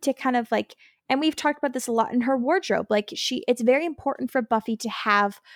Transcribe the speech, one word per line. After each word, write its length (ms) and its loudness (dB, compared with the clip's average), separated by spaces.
to 100 0
kind 220 -2
of, 160 -2
like, 240 -2
and 120 2
we've 160 0
talked 220 0
about 160 -2
this 120 -4
a 60 -4
lot 200 2
in 100 2
her 140 2
wardrobe. 540 0
Like, 240 0
she, 320 -4
it's 160 0
very 240 4
important 460 -4
for 100 0
Buffy 360 -2
to 100 -8
have 520 0